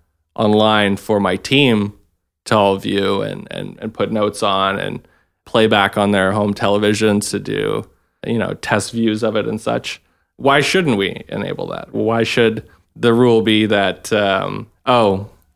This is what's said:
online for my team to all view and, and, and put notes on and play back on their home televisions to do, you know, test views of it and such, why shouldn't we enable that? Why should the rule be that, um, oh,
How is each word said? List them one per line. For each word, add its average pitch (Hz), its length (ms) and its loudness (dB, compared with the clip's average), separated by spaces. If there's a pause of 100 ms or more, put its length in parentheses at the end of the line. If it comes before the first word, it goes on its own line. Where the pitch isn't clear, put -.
(360)
online 107 600 2
for 104 220 -2
my 95 160 0
team 110 600 0 (500)
to - 120 -2
all 98 200 2
view 98 460 -2
and, - 280 -10
and, - 300 -12
and 110 120 -10
put 104 200 -4
notes 104 320 -2
on 98 340 0
and - 280 -8 (400)
play 113 200 4
back 104 320 2
on 101 140 2
their 95 200 2
home 104 220 0
televisions 104 760 0
to 101 100 -4
do, 101 440 -6 (420)
you 117 120 -4
know, - 160 -4
test - 380 -4
views 113 300 -2
of 107 140 -2
it 104 100 -2
and 110 140 -6
such, - 400 -6 (360)
why 139 240 2
shouldn't 151 360 0
we 98 320 -4
enable 98 380 -8
that? - 260 -12
Why 113 300 0
should 113 460 0 (280)
the 117 180 2
rule 117 280 6
be 107 240 2
that, 98 460 0
um, 98 560 -2 (180)
oh, 104 420 2 (280)